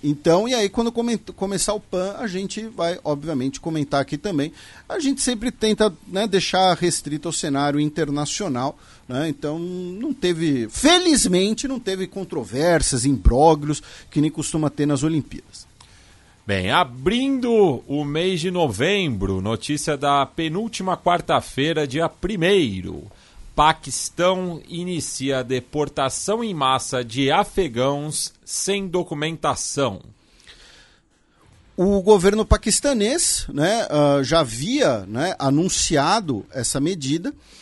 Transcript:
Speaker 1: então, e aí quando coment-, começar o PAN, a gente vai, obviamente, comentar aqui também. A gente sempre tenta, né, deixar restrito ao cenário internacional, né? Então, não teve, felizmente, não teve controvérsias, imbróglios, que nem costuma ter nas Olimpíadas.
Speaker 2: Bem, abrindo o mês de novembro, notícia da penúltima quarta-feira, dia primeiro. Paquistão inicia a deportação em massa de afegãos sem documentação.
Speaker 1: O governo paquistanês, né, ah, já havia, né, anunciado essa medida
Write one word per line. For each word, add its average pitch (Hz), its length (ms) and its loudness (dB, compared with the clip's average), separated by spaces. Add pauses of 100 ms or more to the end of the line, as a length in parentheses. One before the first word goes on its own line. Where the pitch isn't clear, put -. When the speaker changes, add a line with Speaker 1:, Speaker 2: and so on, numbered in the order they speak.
Speaker 1:
então, 165 440 2
e 254 60 0
aí 208 160 2
quando 233 220 -2
coment-, 233 440 -4
começar 196 380 -2
o 214 60 -4
PAN, 190 380 -4
a 247 100 -6
gente 190 400 -6
vai, 170 360 -4
obviamente, 143 560 -4
comentar 151 420 -2
aqui 143 160 -4
também. 156 360 -4 (340)
A - 120 -6
gente 277 220 0
sempre 240 300 -2
tenta, 214 400 2 (160)
né, 190 200 -2
deixar 185 500 4
restrito 156 500 -2
ao 160 60 -6
cenário 143 460 0
internacional, 147 960 -2 (300)
né? 135 200 -4
Então, 156 320 -6
não 180 540 -6
teve, 156 560 0
felizmente, 254 1000 2
não 262 120 -4
teve 190 280 -4
controvérsias, 143 960 0
imbróglios, 147 760 4 (280)
que 151 120 0
nem 151 100 2
costuma 156 380 -2
ter 143 160 -2
nas 139 180 0
Olimpíadas. - 640 -4 (800)
Speaker 2:
Bem, 98 240 0
abrindo 196 1160 2
o 147 180 -2
mês 165 340 -2
de 180 120 -2
novembro, 131 920 0
notícia 139 560 -2
da 143 280 2
penúltima 180 680 -4
quarta-feira, 156 920 0
dia 151 200 0
primeiro. 156 960 0 (520)
Paquistão 170 1120 0
inicia 156 720 -4
a 127 40 -2
deportação 139 1000 -4
em 208 120 -6
massa 131 480 -2
de 127 260 -2
afegãos 147 1040 -2 (100)
sem 196 440 -4
documentação. 151 1120 -2 (1800)
Speaker 1:
O 190 240 4
governo 202 440 6
paquistanês, 233 1080 2
né, 196 380 0
ah, 143 320 4
já 143 160 2
havia, 139 680 0
né, 135 300 -4
anunciado 151 1120 0
essa 127 280 -4
medida 165 520 -2 (300)